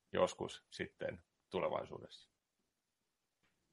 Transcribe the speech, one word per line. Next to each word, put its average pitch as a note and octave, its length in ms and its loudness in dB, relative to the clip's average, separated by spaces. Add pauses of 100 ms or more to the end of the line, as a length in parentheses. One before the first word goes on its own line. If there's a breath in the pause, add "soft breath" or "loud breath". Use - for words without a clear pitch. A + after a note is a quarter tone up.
(140)
joskus F#2 560 2
sitten - 500 -4 (300)
tulevaisuudessa. - 800 -2 (1400)